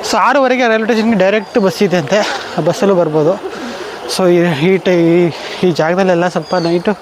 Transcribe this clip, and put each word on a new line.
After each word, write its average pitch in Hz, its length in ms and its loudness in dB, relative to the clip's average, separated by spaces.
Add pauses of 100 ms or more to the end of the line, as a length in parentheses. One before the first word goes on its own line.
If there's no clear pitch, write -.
So, 226 80 0
ಆರೂವರೆಗೆ 254 500 2
ರೈಲ್ವೆ 220 200 0
ಸ್ಟೇಷನ್‌ಗೆ 220 320 2
ಡೈರೆಕ್ಟ್ 202 400 0
ಬಸ್ 196 240 0
ಇದೆ 180 140 0
ಅಂತೆ, 170 220 0 (380)
ಆ - 40 -2
ಬಸ್ಸಲ್ಲೂ 180 340 2
ಬರ್ಬೋದು. 156 380 2 (840)
So, 185 140 2
ಈ, 175 80 4 (360)
ಈ 190 40 2
ಟೈ-, 175 240 2
ಈ, 170 300 4 (320)
ಈ 180 80 2
ಜಾಗದಲ್ಲೆಲ್ಲ 175 560 0
ಸ್ವಲ್ಪ 170 280 -4
ನೈಟು 175 360 0 (100)